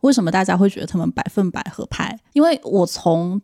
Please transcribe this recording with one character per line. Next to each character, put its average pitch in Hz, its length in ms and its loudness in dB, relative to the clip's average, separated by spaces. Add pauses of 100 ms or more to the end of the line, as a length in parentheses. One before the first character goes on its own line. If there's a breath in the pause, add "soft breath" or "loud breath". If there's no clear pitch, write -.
为 277 100 6
什 240 100 2
么 165 80 0
大 185 140 2
家 180 100 0
会 196 140 4
觉 - 120 -6
得 - 60 -8
他 - 120 -4
们 170 120 -2
百 - 200 -6
分 190 200 -2
百 - 120 -8 (100)
合 - 140 -12
拍？ - 320 -8 (160)
因 285 80 4
为 330 200 2
我 185 220 0
从 175 600 -2